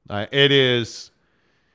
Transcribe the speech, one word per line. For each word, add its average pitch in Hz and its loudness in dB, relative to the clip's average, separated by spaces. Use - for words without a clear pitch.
I, 104 -6
it 139 0
is. 123 0